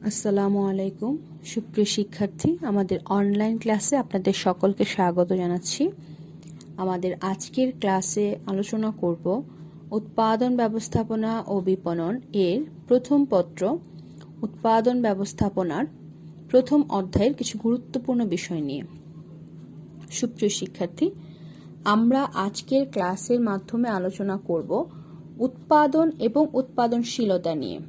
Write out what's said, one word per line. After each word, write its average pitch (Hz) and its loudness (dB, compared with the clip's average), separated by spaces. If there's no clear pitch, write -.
আসসালামু 202 2
আলাইকুম, 190 -2
সুপ্রিয় 214 0
শিক্ষার্থী, - -2
আমাদের 196 2
অনলাইন 202 2
ক্লাসে 214 2
আপনাদের 196 0
সকলকে 196 2
স্বাগত 175 4
জানাচ্ছি। 175 -2
আমাদের 185 0
আজকের 254 0
ক্লাসে 190 2
আলোচনা 214 -2
করব 170 0
উৎপাদন 226 2
ব্যবস্থাপনা 220 0
ও - 0
বিপণন 170 0
এর 185 2
প্রথম 254 4
পত্র, 175 2
উৎপাদন 226 2
ব্যবস্থাপনার 196 0
প্রথম 254 6
অধ্যায়ের 196 2
কিছু - -6
গুরুত্বপূর্ণ 240 0
বিষয় 160 -4
নিয়ে। 135 -6
সুপ্রিয় 220 0
শিক্ষার্থী, - -4
আমরা 226 6
আজকের 262 0
ক্লাসের 190 0
মাধ্যমে 226 -2
আলোচনা 190 -2
করব 165 0
উৎপাদন 302 4
এবং 277 4
উৎপাদনশীলতা 233 0
নিয়ে। 87 -6